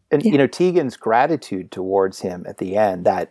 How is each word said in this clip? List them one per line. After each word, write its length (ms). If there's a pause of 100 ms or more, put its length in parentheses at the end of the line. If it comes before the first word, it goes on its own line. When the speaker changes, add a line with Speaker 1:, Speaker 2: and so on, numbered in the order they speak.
(120)
Speaker 1:
And, 140
Speaker 2:
yeah. 60
Speaker 1:
you 80
know, 80
Tegan's 500
gratitude 720
towards 500
him 260
at 100
the 180
end, 300
that, 260